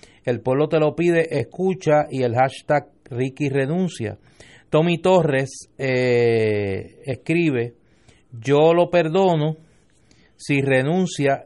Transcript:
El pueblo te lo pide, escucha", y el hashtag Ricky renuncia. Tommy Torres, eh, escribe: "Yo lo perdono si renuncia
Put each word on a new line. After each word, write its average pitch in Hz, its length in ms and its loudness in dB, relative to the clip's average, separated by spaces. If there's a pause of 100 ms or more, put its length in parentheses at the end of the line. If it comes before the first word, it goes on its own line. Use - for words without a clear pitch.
(240)
El 120 180 -4
pueblo 139 260 0
te 156 120 0
lo 151 160 0
pide, 165 440 0
escucha", 151 720 0
y 131 120 -4
el 120 120 -2
hashtag 135 540 -2 (200)
Ricky 131 400 -4
renuncia. 135 720 -4 (500)
Tommy 165 300 2
Torres, 165 800 0
eh, 117 1300 0
escribe: 135 720 -2 (560)
"Yo 143 420 2
lo 175 160 2
perdono 170 680 0 (760)
si 139 260 -2
renuncia 139 840 0